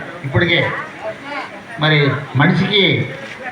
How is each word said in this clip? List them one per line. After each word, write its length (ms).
ఇప్పటికే. 460
మరి 320
మనిషికి 720